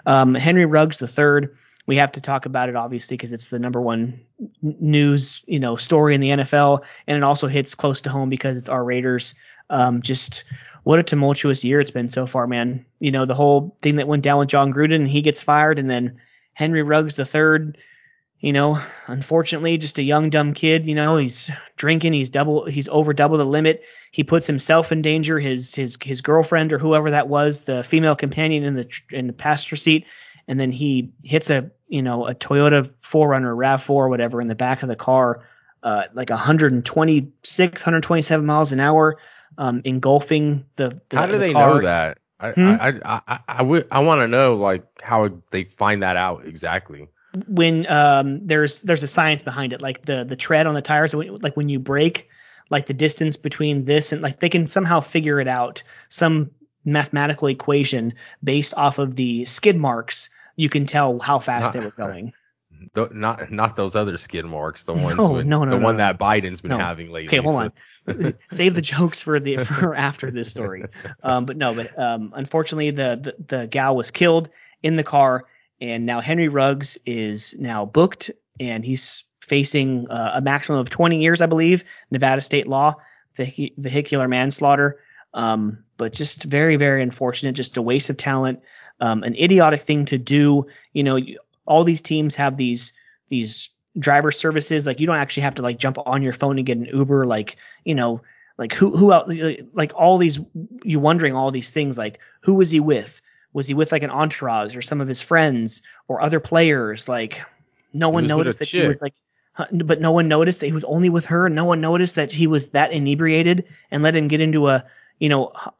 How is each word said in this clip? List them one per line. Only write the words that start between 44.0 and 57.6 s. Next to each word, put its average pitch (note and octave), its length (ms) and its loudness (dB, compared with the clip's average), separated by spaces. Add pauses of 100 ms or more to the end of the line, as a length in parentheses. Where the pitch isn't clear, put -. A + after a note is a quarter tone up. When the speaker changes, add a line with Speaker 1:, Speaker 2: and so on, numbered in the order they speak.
Speaker 2:
wanna D3 260 4
know, B2 300 4
like, G2 440 -4
how A2 300 0 (220)
they F#2 100 -4
find G2+ 400 -2
that F#2 140 0
out F2+ 280 -2
exactly. D#2+ 640 -10 (420)
Speaker 1:
When, E3 420 2
um, C#3+ 560 2
there's, D3+ 360 -2
there's E3+ 200 0
a C#3+ 60 -6
science D#3 320 0
behind C3 320 -8
it, B2 80 -10
like C3+ 240 -10
the, C3+ 180 -4
the C3 140 -10
tread D#3 300 2
on D3+ 80 0
the C#3+ 80 -4
tires, D3+ 340 0
when, D#3 200 -6
like, F#3+ 200 -8
when D3 140 -2
you C#3 80 -2
brake, C#3 500 0 (400)
like, C#3+ 160 -2
the - 80 -8
distance D3+ 460 -2
between D3 480 -4
this D3 260 2
and, F3+ 80 -6
like, C#3+ 180 -6
they F3 120 0
can F3 160 0
somehow E3+ 340 0
figure D3+ 400 -2
it C3 80 -2
out, B2 340 -4 (280)
some D#3 400 0 (340)
mathematical D3 640 -2
equation C3+ 640 -2 (320)